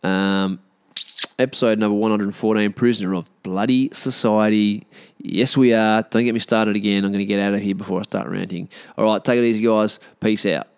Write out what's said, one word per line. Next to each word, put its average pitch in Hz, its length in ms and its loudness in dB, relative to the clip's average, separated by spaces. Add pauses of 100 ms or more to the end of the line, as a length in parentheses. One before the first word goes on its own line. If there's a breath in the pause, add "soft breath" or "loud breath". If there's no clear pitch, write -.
Um, 95 560 0 (800)
episode 120 400 0
number 104 180 2
one 110 140 0
hundred 104 240 -2
fourteen, 107 360 0
Prisoner 104 440 0
of 87 160 -8 (100)
Bloody 120 520 0
Society. 107 920 2 (320 loud breath)
Yes, 95 400 -2
we 127 160 6
are. 110 300 4
Don't 113 200 0
get 120 120 0
me 117 40 -2
started 110 360 0
again. 101 280 0
I'm 98 80 0
gonna 98 140 -2
get 101 140 0
out 101 160 0
of 101 60 -2
here 101 120 -2
before 98 260 -4
I 101 40 -8
start - 260 -6
ranting. 92 400 -8 (260 loud breath)
All - 100 0
right, 107 180 0
take 123 160 2
it 120 40 2
easy, 113 220 0
guys. 107 340 2 (200 loud breath)
Peace 107 260 0
out. 78 220 -2 (100)